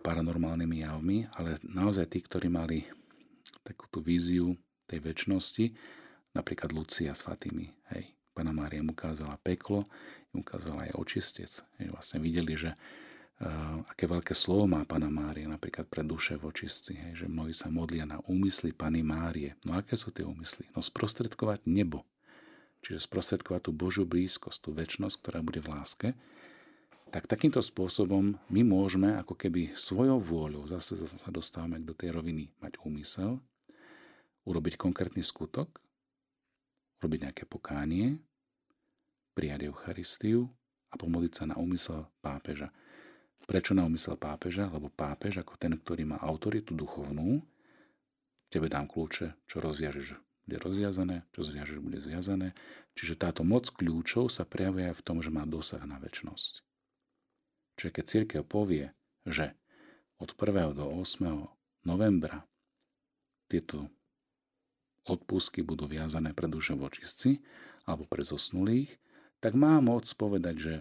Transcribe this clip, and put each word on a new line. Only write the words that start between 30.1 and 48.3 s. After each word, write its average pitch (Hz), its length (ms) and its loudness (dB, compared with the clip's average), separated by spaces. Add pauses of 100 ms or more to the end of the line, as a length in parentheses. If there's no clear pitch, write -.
vôľou, 78 480 -2
zase, 90 320 -4
zase 80 160 -6
sa - 160 -12
dostávame 82 480 -4
do 80 160 -8
tej 85 160 -4
roviny, 80 480 -2
mať - 240 -12
úmysel, 95 560 -2 (1040)
urobiť 85 320 -2
konkrétny 87 480 0
skutok, - 560 -4 (1200)
urobiť 76 320 -2
nejaké - 160 -12
pokánie, 82 720 0 (1160)
prijať 73 320 -2
Eucharistiu 107 840 0 (400)
a - 80 -12
pomodliť 85 400 0
sa - 120 -4
na 76 100 -6
úmysel 85 480 -2 (100)
pápeža. 71 560 -6 (720)
Prečo 95 320 4
na 92 80 8
úmysel 82 320 2
pápeža? 87 560 -2
Lebo 76 160 -6
pápež 85 560 -4
ako - 160 -16
ten, 82 160 2
ktorý 80 320 -2
má 73 100 -2
autoritu 80 540 -2
duchovnú, 80 720 0 (1040)